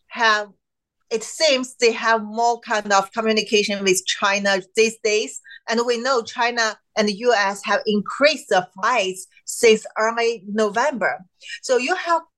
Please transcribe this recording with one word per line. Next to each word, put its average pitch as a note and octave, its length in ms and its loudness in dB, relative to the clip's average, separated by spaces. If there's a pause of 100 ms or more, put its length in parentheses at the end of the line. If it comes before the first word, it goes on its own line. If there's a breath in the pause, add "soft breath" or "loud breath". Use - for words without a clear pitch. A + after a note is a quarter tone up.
have, G#3+ 420 0 (600)
it A3+ 120 -4
seems C4 520 -2
they A#3 160 2
have A3+ 320 0
more A#3 380 0
kind G#3+ 300 -4
of G3 200 4
communication G#3 720 0
with F#3+ 240 2
China G3+ 520 0 (160)
these A3+ 280 2
days. A3 360 -2 (300 loud breath)
And A3+ 160 0
we A#3+ 140 0
know B3 240 0
China A#3 540 -2 (200)
and G#3+ 100 2
the G#3 100 0
U A#3+ 160 2
S G3+ 320 0
have G3+ 200 0
increased A#3 640 0
the F#3 240 2
flights G3 540 -2 (180 soft breath)
since A3 400 4 (140)
early A3+ 480 0
November. G#3 760 0 (380 loud breath)
So B3+ 160 0
you C#4+ 180 0
have E4+ 280 0 (140)